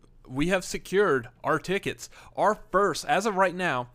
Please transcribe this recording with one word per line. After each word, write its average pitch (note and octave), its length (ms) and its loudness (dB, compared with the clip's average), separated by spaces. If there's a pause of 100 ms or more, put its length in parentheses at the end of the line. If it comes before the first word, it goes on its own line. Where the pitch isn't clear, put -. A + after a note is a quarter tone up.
(260)
we C#3+ 220 -2
have F#3 160 0
secured F3 640 0 (140)
our D3 160 0
tickets. - 500 -6 (280)
Our F#3+ 180 2 (160)
first, F#3+ 360 2
as F#3 200 2
of G#3+ 80 0
right F3+ 200 2
now, D3+ 400 -2